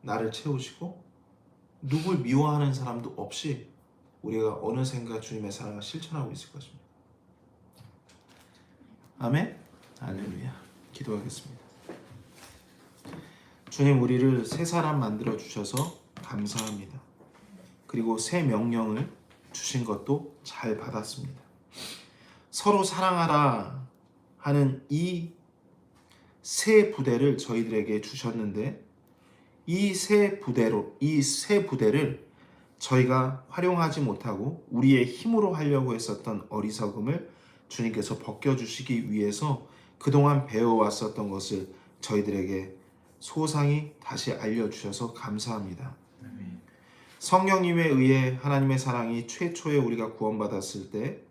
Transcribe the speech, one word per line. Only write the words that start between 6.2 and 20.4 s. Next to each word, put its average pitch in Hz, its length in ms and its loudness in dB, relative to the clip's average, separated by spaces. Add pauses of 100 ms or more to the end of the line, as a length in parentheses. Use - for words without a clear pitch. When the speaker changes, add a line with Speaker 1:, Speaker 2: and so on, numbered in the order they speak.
Speaker 1:
있을 - 200 -14
것입니다. - 320 -20 (2250)
아멘. 143 380 0 (420)
할렐루야. - 560 -8 (380)
기도하겠습니다. 123 680 -10 (2000)
주님, 139 320 6
우리를 127 440 4
새 151 180 -4
사람 156 380 0
만들어 107 340 -2
주셔서 123 640 -6 (180)
감사합니다. 104 840 -8 (880)
그리고 113 300 0
새 170 240 0
명령을 113 680 0 (400)
주신 - 320 -4
것도 113 600 -4